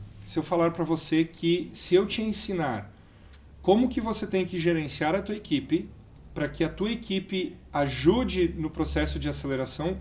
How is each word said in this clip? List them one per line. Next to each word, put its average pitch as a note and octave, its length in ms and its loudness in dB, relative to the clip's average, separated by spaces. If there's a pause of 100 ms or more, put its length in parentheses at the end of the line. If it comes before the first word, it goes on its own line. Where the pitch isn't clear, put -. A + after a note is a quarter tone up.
(260)
se - 120 -6
eu D#3 40 2
falar E3+ 300 2
pra E3 120 -2
você D#3+ 400 2
que E3+ 480 0
se - 220 0
eu F#3+ 120 6
te - 140 -4
ensinar E3 720 -2 (680)
como A3+ 260 6
que - 120 -4
você G#3+ 260 -2
tem F#3+ 180 0
que F3 140 -4
gerenciar D#3+ 560 2
a G3 80 0
tua G#3 140 -6
equipe, D#3+ 520 -2 (460)
pra D3 140 -2
que D#3+ 160 -2
a D#3+ 40 2
tua G3 220 -2
equipe F#3+ 680 -4 (160)
ajude E3+ 760 2 (100)
no D#3 100 -2
processo D3+ 500 -2
de C#3+ 100 -4
aceleração C#3 720 -4